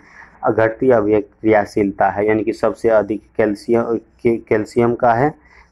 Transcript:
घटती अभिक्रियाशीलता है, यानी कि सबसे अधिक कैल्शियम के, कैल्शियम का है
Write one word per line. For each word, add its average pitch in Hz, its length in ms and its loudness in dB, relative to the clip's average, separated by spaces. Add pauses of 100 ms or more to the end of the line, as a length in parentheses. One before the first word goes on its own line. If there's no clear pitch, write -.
(500)
घटती 113 400 0
अभिक्रियाशीलता 104 1200 0
है, 101 180 -2
यानी 110 160 0
कि 110 80 -4
सबसे 107 360 -2
अधिक 107 340 0 (140)
कैल्शियम 117 600 -2
के, 117 400 -4
कैल्शियम 113 580 -2
का - 200 2
है 139 200 -2 (360)